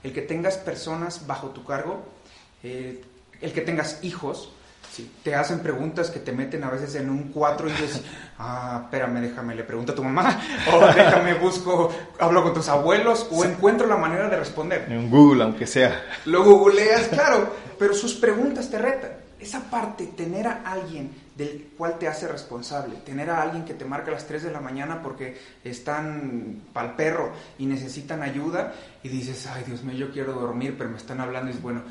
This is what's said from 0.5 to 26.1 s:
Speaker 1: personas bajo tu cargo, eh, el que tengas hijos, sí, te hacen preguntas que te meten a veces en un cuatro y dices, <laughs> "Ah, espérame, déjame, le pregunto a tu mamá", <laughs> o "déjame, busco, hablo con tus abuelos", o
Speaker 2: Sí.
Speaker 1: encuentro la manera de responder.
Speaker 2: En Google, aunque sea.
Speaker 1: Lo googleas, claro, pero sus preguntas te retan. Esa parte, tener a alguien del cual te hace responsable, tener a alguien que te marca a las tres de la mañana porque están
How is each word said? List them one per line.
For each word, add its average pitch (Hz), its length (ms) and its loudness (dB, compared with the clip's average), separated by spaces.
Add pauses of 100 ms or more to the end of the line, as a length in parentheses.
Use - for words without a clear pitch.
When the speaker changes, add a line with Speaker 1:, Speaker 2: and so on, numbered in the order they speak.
Speaker 1:
personas 165 680 -8
bajo 139 220 -8
tu - 140 -16
cargo, 160 400 -8 (600)
eh, 127 400 -12 (380)
el 156 100 -8
que 151 100 -4
tengas 156 420 -4
hijos, - 480 -10 (400)
sí, 117 200 -16 (120)
te 147 120 -4
hacen 151 260 -2
preguntas 156 500 -4
que - 80 -10
te 135 120 -10
meten 135 320 -6
a 135 60 -6
veces 139 260 -6
en 135 140 -6
un 143 220 -4
cuatro 151 360 0
y 151 40 -2
dices, 143 300 -4 (180)
<laughs> - 200 -20
"Ah, 123 460 -8
espérame, 123 360 -2
déjame, 120 340 -6
le 113 80 -8
pregunto 117 280 -6
a 135 40 -6
tu 135 80 -4
mamá", 156 360 2 (160)
<laughs> - 180 0
o 170 120 12
"déjame, 175 500 8
busco, 180 560 2 (280)
hablo 170 240 6
con 165 100 2
tus 160 160 -2
abuelos", 196 640 4
o 165 120 2
Speaker 2:
Sí. 180 60 2
Speaker 1:
encuentro 202 380 4
la 208 100 4
manera 175 320 -2
de 190 80 0
responder. 156 540 -4
Speaker 2:
En 117 180 -4
Google, 135 340 10
aunque 110 240 0
sea. 127 320 4 (260)
Speaker 1:
Lo 175 180 4
googleas, 208 640 10
claro, 254 440 4 (260)
pero 202 160 4
sus 226 200 -4
preguntas 240 540 0
te 220 80 -6
retan. 262 340 -2 (280)
Esa 214 200 -12 (100)
parte, 208 380 -6
tener 185 400 -6
a 233 160 -6
alguien 165 480 -8 (240)
del 147 420 -10
cual 165 220 -6
te 170 80 -6
hace 156 220 -6
responsable, 127 640 -10 (100)
tener 143 240 -8
a 165 120 -2
alguien 165 240 -6
que 156 80 -12
te - 100 -14
marca 143 260 -8
a 151 40 -6
las 147 120 -8
tres 151 180 -8
de 165 80 -6
la 147 100 -10
mañana 139 420 -8
porque 131 340 -10 (280)
están 135 960 -8 (100)